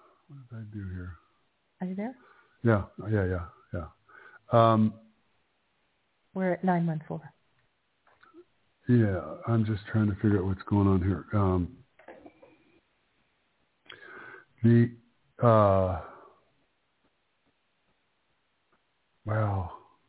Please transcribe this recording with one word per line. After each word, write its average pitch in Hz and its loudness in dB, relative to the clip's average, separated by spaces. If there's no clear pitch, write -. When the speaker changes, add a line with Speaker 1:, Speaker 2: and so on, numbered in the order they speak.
Speaker 1:
What 139 -20
did 117 -14
I 104 -16
do 98 -10
here? 90 -12
Speaker 2:
Are 185 -8
you 185 -8
there? 214 -10
Speaker 1:
Yeah. 107 2
Yeah, 104 0
yeah, 90 -4
yeah. 85 -10
Um, 113 4
Speaker 2:
We're 185 -2
at 170 -6
nine 175 0
one 160 -6
four. 165 -10
Speaker 1:
Yeah, 107 2
I'm 113 0
just 107 -6
trying 107 0
to 101 -2
figure 104 2
out 90 -4
what's 95 -4
going 101 2
on 95 2
here. 90 -2
Um, 92 0
the, 117 6
uh, 95 4
wow. 104 -2